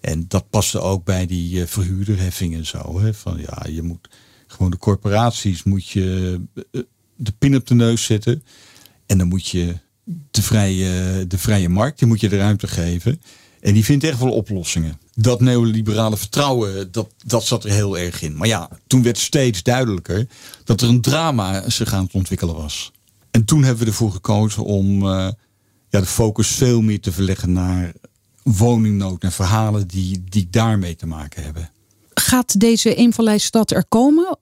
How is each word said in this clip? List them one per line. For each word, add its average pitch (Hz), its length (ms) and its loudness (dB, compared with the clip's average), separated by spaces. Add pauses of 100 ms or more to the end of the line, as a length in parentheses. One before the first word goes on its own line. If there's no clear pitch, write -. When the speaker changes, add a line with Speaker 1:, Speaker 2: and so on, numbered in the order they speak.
Speaker 1:
En 80 280 -4
dat - 220 -2
paste 101 300 0
ook 92 240 -2
bij 92 220 -2
die, 87 360 -4
eh, 85 40 -4
verhuurderheffing 95 880 -2
en 80 120 -8
zo, - 340 -8
hè. 107 140 0
Van, 85 260 -8
ja, - 300 -12
je 80 120 -8
moet 85 260 -10 (380)
gewoon 92 240 -2
de 90 80 -4
corporaties 104 840 0
moet 98 260 0
je, 92 520 -2 (320)
eh, 233 80 -6 (360)
de 104 220 -6
pin 139 180 4
op 123 100 -2
de 123 80 2
neus 117 300 4
zetten. 117 380 0 (640)
En 95 120 2
dan 90 100 2
moet 92 180 -2
je 87 280 -4 (560)
de 104 120 0
vrije, 92 840 0
de 90 120 -4
vrije 98 300 2
markt, 110 300 0
die 120 100 4
moet 113 120 2
je 107 80 2
de 98 80 0
ruimte 101 300 2
geven. 87 540 -2 (400)
En 101 140 2
die 107 100 6
vindt 143 200 2
echt 151 140 -2
wel 127 140 0
oplossingen. 87 680 -4 (160)
Dat 120 260 2
neoliberale 110 760 2
vertrouwen, 104 760 -2
dat, 110 160 -6 (180)
dat 113 180 0
zat 117 200 -2
er 107 60 -4
heel 101 280 0
erg 87 240 -6
in. 76 140 -6
Maar 85 120 -2
ja, 90 200 -2 (180)
toen 127 160 4
werd 117 160 2
steeds 127 440 0
duidelijker 113 640 -2 (380)
dat 110 160 0
er 120 80 2
een 120 120 6
drama 120 680 0
zich 113 220 -2
aan 95 120 0
het 90 100 -8
ontwikkelen 90 400 -2
was. 76 380 -10 (380)
En 117 140 4
toen 147 200 4
hebben 120 200 2
we 110 60 0
ervoor 104 220 0
gekozen 104 520 0
om, 98 380 0
eh, 95 260 -2 (600)
ja, 101 120 2
de 92 60 -2
focus 110 420 0
veel 120 340 2
meer 107 180 0
te 98 120 -4
verleggen 90 400 -2
naar 90 400 0 (500)
woningnood 107 800 2
en 92 100 -2
verhalen 104 560 0
die, 92 400 -4
die 92 220 -2
daarmee 104 460 0
te - 100 -10
maken 78 360 -10
hebben. 78 280 -12 (440)
Speaker 2:
Gaat - 460 2
deze 226 340 4
Eemvallei 226 440 4
Stad - 320 0
er - 180 2
komen? 302 540 4